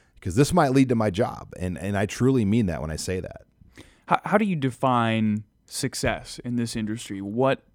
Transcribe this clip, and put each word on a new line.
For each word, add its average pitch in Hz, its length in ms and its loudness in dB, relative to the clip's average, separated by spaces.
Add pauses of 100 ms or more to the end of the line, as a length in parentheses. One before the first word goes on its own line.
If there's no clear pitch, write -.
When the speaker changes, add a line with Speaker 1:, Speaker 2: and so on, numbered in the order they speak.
(200)
Speaker 1:
'cause 90 160 -6
this 143 180 4
might 156 160 4
lead 135 180 6
to 123 60 0
my 110 160 2
job." - 480 -4
And, 92 180 -4
and 98 220 -4
I 101 80 0
truly 120 380 2
mean 107 220 4
that 78 140 -2
when 78 100 -6
I 78 60 -4
say 92 220 -4
that. - 240 -10 (640)
Speaker 2:
How, - 180 2
how 180 140 2
do 226 60 0
you 190 120 0
define 117 840 0 (240)
success - 800 -6
in 120 100 -6
this 117 220 -2
industry? 107 440 -6
What 120 440 0 (100)